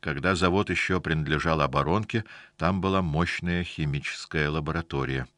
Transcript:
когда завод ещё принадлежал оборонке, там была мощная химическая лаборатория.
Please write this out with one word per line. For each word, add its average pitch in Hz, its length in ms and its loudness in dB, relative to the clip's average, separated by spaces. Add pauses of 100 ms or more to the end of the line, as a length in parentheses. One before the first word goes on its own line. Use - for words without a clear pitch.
когда 78 340 0
завод 92 360 2
ещё 92 300 0
принадлежал 78 600 2
оборонке, 76 640 0 (320)
там 90 240 0
была 95 220 2
мощная 87 600 0
химическая 76 840 -2
лаборатория. 71 760 -2 (100)